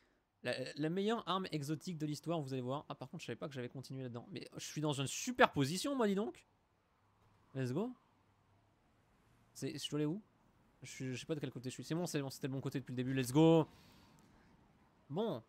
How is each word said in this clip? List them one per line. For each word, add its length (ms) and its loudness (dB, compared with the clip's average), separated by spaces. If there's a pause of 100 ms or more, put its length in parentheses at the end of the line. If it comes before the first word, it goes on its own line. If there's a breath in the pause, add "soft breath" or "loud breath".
(440 soft breath)
la, 100 0 (220)
la 120 0
meilleure 400 0
arme 220 0
exotique 480 -4
de 80 -2
l'histoire, 340 -2
vous 120 -4
allez 100 -2
voir. 260 -4
Ah, 60 -10
par 140 -12
contre, 140 -12
je 40 -10
savais 80 -4
pas 140 -6
que 60 -12
j'avais 140 -6
continué 360 -8
là-dedans, 260 -8
mais 260 -10
je 100 -10
suis 140 -6
dans 120 2
une 160 0
super 440 4
position, 440 0
moi, 100 4
dis 80 4
donc. 320 -2 (1080)
Let's 160 -2
go. 180 -2 (1600)
C'est, 200 -6
je 60 -10
suis 180 -4
allé 100 2
où ? 160 -2 (600)
Je 60 -14
suis, 240 -4
je 40 -4
sais 60 -10
pas 100 -4
de 60 -4
quel 100 -4
côté 200 -8
je 40 -10
suis. 80 -12
C'est 120 -4
bon, 120 0
c'est 140 -2
bon, 80 -4
c'était 180 -8
le 60 -4
bon 80 -4
côté 180 -4
depuis 140 -6
le 40 -6
début. 180 0
Let's 180 2
go. 340 10 (1400 loud breath)
Bon. 400 -2